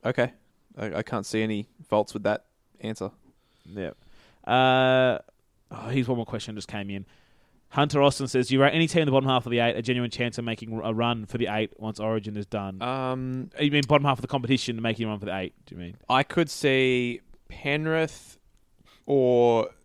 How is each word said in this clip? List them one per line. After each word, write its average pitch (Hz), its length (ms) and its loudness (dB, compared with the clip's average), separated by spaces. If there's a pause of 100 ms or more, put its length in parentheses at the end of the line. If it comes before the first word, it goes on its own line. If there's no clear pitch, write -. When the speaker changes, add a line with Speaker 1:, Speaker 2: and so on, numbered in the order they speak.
Speaker 1:
Okay. 123 280 0 (440)
I, 104 180 -6
I 104 80 -2
can't 101 220 -4
see 110 160 -2
any 107 260 -2 (200)
faults 107 260 0
with 104 100 -8
that 104 220 -2 (360)
answer. 110 300 -8 (540)
Speaker 2:
Yeah. 90 260 -8 (540)
Uh, 127 760 4 (520)
oh, - 180 -12
here's 127 180 0
one 123 100 0
more 117 80 -4
question 113 300 -10
just 104 120 -12
came 101 220 -8
in. 98 160 -8 (640)
Hunter 143 320 2
Austin 139 280 2
says, 127 180 2
"Do 127 80 0
you 135 60 6
rate 139 120 4
any 160 140 2
team 165 140 2
in 156 60 2
the 139 40 2
bottom 135 160 4
half 127 180 2
of 120 60 -4
the 120 80 2
eight 117 160 2
a 120 60 -4
genuine 123 280 -2
chance 120 280 -4
of 120 80 -6
making 110 360 -6
a 113 120 -2
run 117 320 0
for 117 120 -8
the 113 100 0
eight 107 300 -2
once 107 220 -8
Origin 107 380 -4
is 104 80 -6
done?" 98 360 -6
Speaker 1:
Um, 127 680 -4 (100)
Speaker 2:
You 147 120 2
mean 147 140 2
bottom 143 200 4
half 135 140 2
of - 20 -10
the 127 80 -6
competition 123 520 0
making 113 240 -2
a 110 40 -2
run 107 100 -4
for 101 60 -8
the 95 120 -4
eight, 95 160 -6 (120)
do - 100 -18
you 87 60 -12
mean? 87 160 -14 (100)
Speaker 1:
I 131 160 4
could 165 260 0
see 127 680 0 (300)
Penrith 156 880 -4 (680)
or 120 640 4 (160)